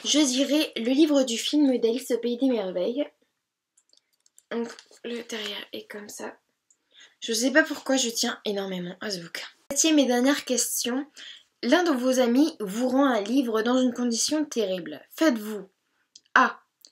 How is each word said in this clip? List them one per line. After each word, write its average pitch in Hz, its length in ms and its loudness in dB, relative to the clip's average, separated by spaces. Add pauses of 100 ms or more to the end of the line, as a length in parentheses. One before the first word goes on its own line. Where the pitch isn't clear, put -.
Je 262 140 4
dirais 277 560 2
le 226 160 -2
livre 277 320 6
du 233 160 -2
film 277 400 2
d'Alice 233 320 0
au 233 80 0
Pays 240 180 -2
des 269 120 2
Merveilles. 208 580 -2 (1400)
Donc, 233 180 -4 (340)
le 233 240 -8
derrière 208 460 -10
est 214 140 -14
comme 208 220 -16
ça. - 260 -14 (840)
Je - 140 -6
sais 240 180 2
pas 311 120 6
pourquoi 277 340 -2
je 247 120 0
tiens 233 360 -6
énormément 190 560 -6
à 220 80 -8
ce 190 100 -6
bouquin. - 280 -14 (240)
Septième 311 260 2
et 277 80 6
dernière 247 400 2
question. 247 600 -4 (540)
L'un 302 220 2
de 339 80 2
vos 254 280 2
amis 254 420 4
vous 214 260 -4
rend 262 180 2
un 233 160 2
livre 226 420 0
dans 247 140 2
une 254 160 2
condition 247 520 -2
terrible. 185 640 -6
Faites-vous 214 580 0 (680)
A. 240 260 2 (300)